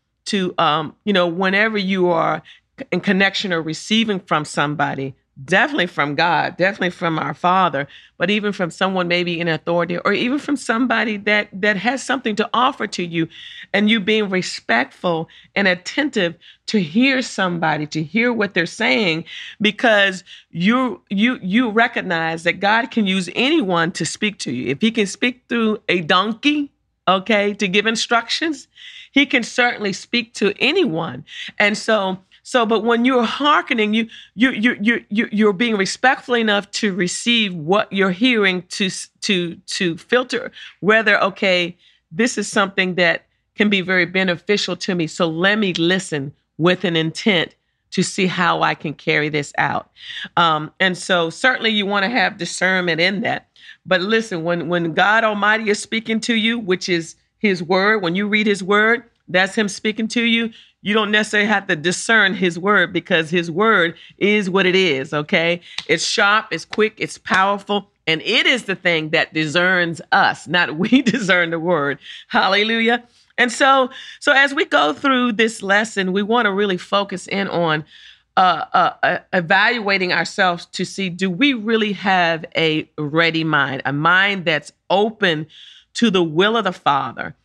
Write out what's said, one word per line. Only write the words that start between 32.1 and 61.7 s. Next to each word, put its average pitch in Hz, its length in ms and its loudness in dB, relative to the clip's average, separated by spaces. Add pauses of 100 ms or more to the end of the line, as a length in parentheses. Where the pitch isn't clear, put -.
so, 240 240 0
but 220 140 2
when 233 240 2
you're 254 180 4
hearkening, 254 720 0
you, 226 140 0 (260)
you, 254 160 2
you, 226 300 0
you, 220 300 0
you, 208 200 -2
you're 208 220 4
being 226 240 0
respectful 254 580 0
enough 214 380 0
to 208 200 -2
receive 202 640 0
what 170 380 0
you're 190 180 2
hearing 190 600 0
to 202 160 -4
s-, - 220 -8 (120)
to, 175 340 -2
to - 440 -4
filter 254 520 -2 (300)
whether, 214 420 2
"Okay, 180 540 0 (340)
this 220 280 0
is 202 100 -4
something 190 480 0
that 170 300 0 (280)
can 208 140 2
be 196 140 2
very 180 240 2
beneficial 185 680 -2
to 180 200 -4
me, 170 120 -2
so 170 220 -2
let 185 300 0
me 190 160 0
listen 165 580 -2 (240)
with 175 280 2
an 170 120 0
intent 160 580 0 (380)
to 185 100 0
see 185 240 -2
how 170 360 0
I 156 120 2
can 151 200 -8
carry 156 340 0
this 147 300 -4
out." - 320 -2 (460)
Um, 160 440 2
and 180 160 2
so 175 340 0
certainly 254 400 0
you 208 140 0
wanna 196 240 0
have 214 300 0
discernment 180 640 0
in 185 200 0
that. 135 280 -4 (360)
But 180 160 2
listen, 202 440 -2
when, 170 240 -2
when 170 260 0
God 208 300 4
Almighty 214 440 0
is 208 120 0
speaking 220 400 -4
to 240 140 0
you, 226 240 2
which 185 300 -2
is 170 280 -4 (220)
his 185 240 0
word, 190 400 2
when 170 140 -2
you 208 100 -2
read 208 200 0
his 202 160 0
word, 214 420 2 (240)
that's 185 260 0
him 214 140 0
speaking 214 400 -4
to 233 160 -2
you. 226 260 0 (320)
You 196 120 -2
don't 214 160 0
necessarily 214 360 2
have 196 200 0
to 180 100 0